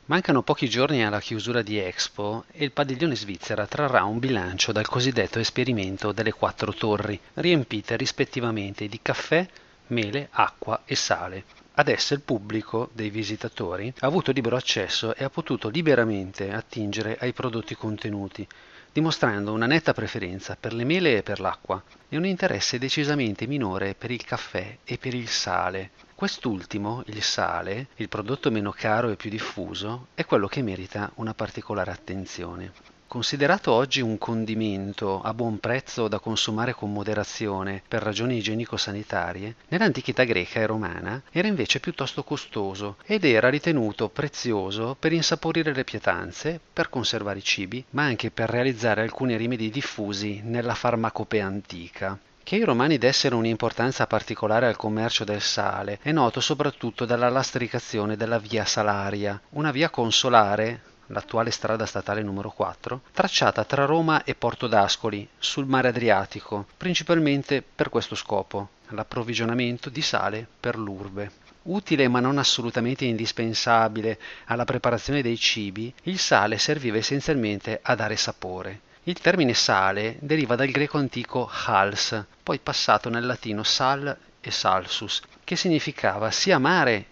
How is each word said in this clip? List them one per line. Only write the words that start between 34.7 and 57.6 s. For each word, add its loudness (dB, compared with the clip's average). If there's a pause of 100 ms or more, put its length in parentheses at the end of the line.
a -4
buon -2
prezzo -2
da 0
consumare -2
con -6
moderazione -2
per -2
ragioni -2
igienico-sanitarie, -4 (120)
nell'antichità 2
greca 0
e 2
romana -4 (100)
era 2
invece 0
piuttosto -6
costoso -6
ed 2
era 8
ritenuto 2
prezioso -2
per 2
insaporire 0
le -2
pietanze, -2 (140)
per -2
conservare -4
i -14
cibi, -2
ma 0
anche 0
per -2
realizzare 2
alcuni 0
rimedi -2
diffusi -4
nella -2
farmacopea 0
antica. -8 (240)
Che -2
i 2
romani 4
dessero 4
un'importanza 0
particolare 2
al 2
commercio -2
del -2
sale -2
è 0
noto 4
soprattutto -2
dalla 4
lastricazione 0